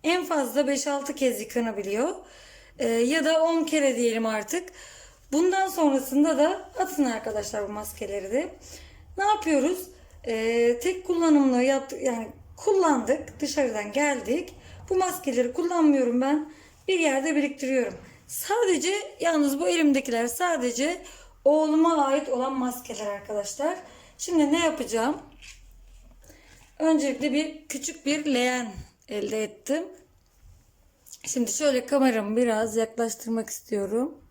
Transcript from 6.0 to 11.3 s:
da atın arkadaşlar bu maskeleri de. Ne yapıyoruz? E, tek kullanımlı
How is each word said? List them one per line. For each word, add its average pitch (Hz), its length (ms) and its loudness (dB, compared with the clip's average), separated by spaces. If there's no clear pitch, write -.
da 320 320 0
atın 359 260 0
arkadaşlar 208 640 -4
bu - 20 -10
maskeleri 202 600 -8
de. 302 180 0
Ne 392 80 0
yapıyoruz? 359 540 2
E, 233 100 -4
tek 370 280 -2
kullanımlı 294 560 4